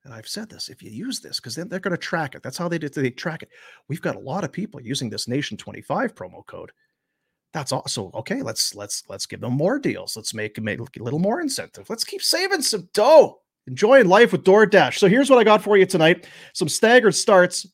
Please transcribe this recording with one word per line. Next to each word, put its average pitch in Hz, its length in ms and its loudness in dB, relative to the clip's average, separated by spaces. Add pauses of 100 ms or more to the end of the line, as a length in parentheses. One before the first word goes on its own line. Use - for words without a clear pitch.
And 131 80 -20
I've 110 160 -20
said 214 220 -12
this, - 180 -16
if - 140 -20
you 113 80 -20
use 180 300 -10
this, - 200 -14
'cause 120 140 -14
then 175 160 -12
they're 185 100 -8
gonna 185 160 -6
track 160 380 -8
it. - 80 -20
That's - 160 -12
how 175 100 -6
they 170 80 -4
do, 151 140 -8
they 131 180 -2
track - 340 -10
it. - 60 -20 (400)
"We've 165 140 -10
got 131 140 -6
a 98 40 -16
lot 156 240 -6
of 139 80 -8
people 180 300 -10
using 127 260 -6
this 104 200 -10
nation 131 280 -4
twenty-five - 580 -8
promo 90 300 -18
code." - 280 -18 (840)
That's 139 180 -8
also, 107 400 -8
okay, 220 300 -8
let's, - 320 -6
let's, 101 340 -12
let's 98 160 -12
give 95 160 -14
them 117 140 -6
more 180 240 -2
deals. 95 360 -8
Let's 110 200 -12
make, 107 260 -10
make 107 180 -6
a - 240 -16
little 131 180 -6
more 214 200 -2
incentive. 262 480 -10
Let's 233 160 -8
keep 392 160 -12
saving 370 400 -2
some 202 320 -6
dough. 254 480 6 (260)
Enjoying 202 420 4
life 214 220 6
with 170 140 -4
DoorDash. 185 540 4
So 202 100 4
here's 262 220 4
what 254 80 8
I 226 60 4
got 208 180 4
for 208 160 2
you 185 80 6
tonight. 175 400 2 (260)
Some 175 160 -4
staggered 226 460 4
starts. 180 600 2